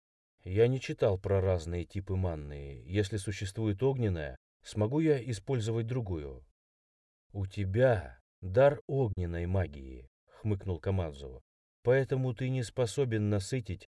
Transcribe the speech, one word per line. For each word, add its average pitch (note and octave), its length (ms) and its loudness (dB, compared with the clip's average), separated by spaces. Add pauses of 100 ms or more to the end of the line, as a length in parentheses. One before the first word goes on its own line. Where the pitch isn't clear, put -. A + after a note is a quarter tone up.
(440)
«Я G#2 240 4
не C3 140 0
читал G2+ 380 2
про G2 220 2
разные F2 440 0
типы G2 300 -6
манны. C#2+ 720 -4
Если G2+ 300 0
существует G#2 640 -2
огненная, G2 520 0 (280)
смогу A2 360 0
я D3+ 300 4
использовать A2+ 560 -2
другую?» F2+ 580 -4 (920)
«У G2+ 120 -4
тебя G2 760 2 (240)
дар C3 440 4
огненной F#2 580 -2
магии», C#2+ 640 -4 (320)
хмыкнул G2 380 -2
Камадзу. C#2+ 640 -4 (400)
Поэтому B2+ 520 2
ты B2+ 160 -4
не C3 140 -2
способен A2+ 680 0
насытить G#2 680 -2